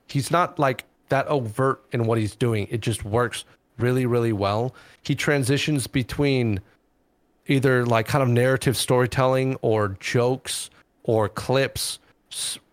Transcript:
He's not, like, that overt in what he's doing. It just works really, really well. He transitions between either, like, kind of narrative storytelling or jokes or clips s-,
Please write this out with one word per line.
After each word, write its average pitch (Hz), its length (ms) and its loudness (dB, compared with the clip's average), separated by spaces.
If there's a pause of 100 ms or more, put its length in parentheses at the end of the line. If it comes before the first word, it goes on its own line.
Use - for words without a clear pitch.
He's - 240 -4
not, 170 260 0
like, 139 280 0 (240)
that 135 180 0
overt 131 640 -2
in 120 140 0
what 113 120 2
he's 107 180 -2
doing. 113 340 0
It 113 120 -4
just - 220 -2
works 113 400 -2 (340)
really, 127 280 0
really 117 260 2
well. 104 420 0 (280)
He 147 140 -2
transitions 139 720 0
between 127 720 0 (880)
either, 131 380 2
like, 113 220 2
kind 143 140 2
of 127 80 2
narrative 123 480 2
storytelling 131 880 2
or 107 360 0
jokes - 680 -2 (340)
or 110 260 2
clips - 680 -2 (340)
s-, - 280 -8 (140)